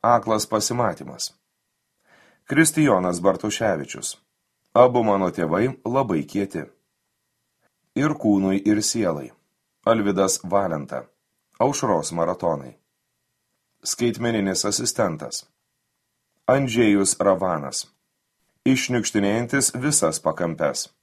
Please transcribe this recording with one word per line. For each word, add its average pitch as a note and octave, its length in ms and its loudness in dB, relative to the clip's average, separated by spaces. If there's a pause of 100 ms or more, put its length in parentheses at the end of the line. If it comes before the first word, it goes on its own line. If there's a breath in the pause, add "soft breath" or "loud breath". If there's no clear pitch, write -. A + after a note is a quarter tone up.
Aklas A2+ 400 2
pasimatymas. G#2+ 880 -4 (1160 soft breath)
Kristijonas B2+ 680 2
Bartuševičius. F#2 1000 -2 (560)
Abu B2 260 6
mano G2 320 2
tėvai F#2 480 -2
labai A#2 420 -2
kieti. G2 380 -6 (1400)
Ir D3 160 2
kūnui, G2 480 2
ir G#2 240 2
sielai. D#2+ 460 -4 (560)
Alvydas G2 560 0
Valenta. E2+ 640 -4 (540)
Aušros A2+ 520 0
maratonai. E2 600 -4 (1080)
Skaitmeninis A2+ 800 -2
asistentas. F#2 840 -4 (1000)
Andžėjus A2+ 680 4
Ravanas. F2+ 680 0 (800)
Iššniukštinėjantis A#2+ 1040 0
visas B2 480 0
pakampes. D#2+ 680 -4 (120)